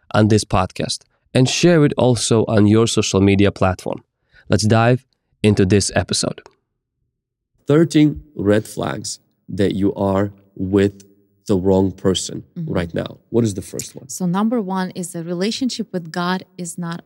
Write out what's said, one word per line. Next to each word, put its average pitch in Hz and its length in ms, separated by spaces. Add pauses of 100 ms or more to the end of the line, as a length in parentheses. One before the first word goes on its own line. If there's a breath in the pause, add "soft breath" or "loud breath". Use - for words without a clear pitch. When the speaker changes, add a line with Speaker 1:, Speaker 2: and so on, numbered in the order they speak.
(140)
Speaker 1:
on 107 140
this 107 160
podcast - 580 (320)
and 127 140
share 165 360
it 143 140
also 117 480
on 104 220
your 110 180
social 101 340
media 98 300
platform? - 540 (440 soft breath)
Let's 101 200
dive 117 360 (380)
into 101 240
this 98 300
episode. - 440 (1300)
Thirteen 151 560 (140)
red 104 320
flags - 500 (300)
that 95 260
you 95 200
are 98 380 (220)
with 98 480 (440)
the 104 100
wrong 95 340
person - 540 (120)
Speaker 2:
Mm-hmm. 165 160
Speaker 1:
right 120 220
now. - 240 (120)
What 117 120
is 107 120
the 98 80
first - 340
one? 131 120
Speaker 2:
So - 160
number 214 380
one 185 320
is 180 180
the 170 120
relationship 202 680
with 170 200
God 180 320 (120)
is 175 220
not 170 280